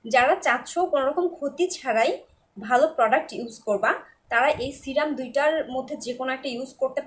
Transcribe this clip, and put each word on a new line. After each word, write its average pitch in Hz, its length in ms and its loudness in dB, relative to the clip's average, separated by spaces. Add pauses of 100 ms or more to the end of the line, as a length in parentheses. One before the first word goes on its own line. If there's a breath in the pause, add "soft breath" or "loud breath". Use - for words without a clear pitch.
(120)
যারা 262 200 6 (120)
চাচ্ছ 247 260 0 (200)
কোনো 277 180 2
রকম 349 160 0 (120)
ক্ষতি 285 280 -2 (100)
ছাড়াই 233 360 0 (460)
ভালো 247 280 4 (120)
প্রোডাক্ট 247 400 4
ইউজ 233 160 -6 (140)
করবা, 208 240 2 (400 loud breath)
তারা 247 180 4 (140)
এই 269 80 -6 (100)
সিরাম 285 280 -2 (100)
দুইটার 277 340 2 (220)
মধ্যে 262 200 -4 (100)
যে 240 140 -6
কোনো 262 160 -4
একটা 269 200 -8
ইউজ 262 140 -8 (120)
করতে 269 240 -2